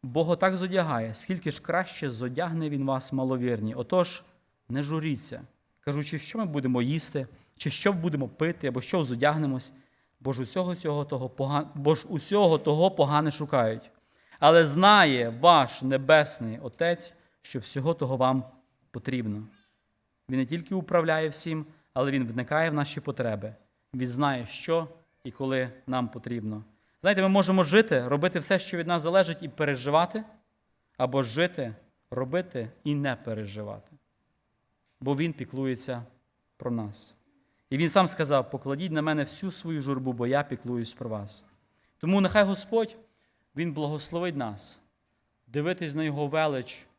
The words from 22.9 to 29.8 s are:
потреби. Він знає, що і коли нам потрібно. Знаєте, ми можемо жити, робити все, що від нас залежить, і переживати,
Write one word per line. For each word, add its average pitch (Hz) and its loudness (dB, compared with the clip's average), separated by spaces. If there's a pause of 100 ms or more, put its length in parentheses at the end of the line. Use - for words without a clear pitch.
потреби. 110 -6 (400)
Він 127 -4
знає, 127 -2
що 165 -4 (360)
і 127 -10
коли 131 -4 (160)
нам 127 -2
потрібно. 110 -8 (360)
Знаєте, 190 2
ми 190 4
можемо 190 6
жити, 151 4
робити 165 0
все, 185 0
що - -4
від 165 -4
нас 170 0
залежить, 170 2
і 156 -8
переживати, 147 0 (720)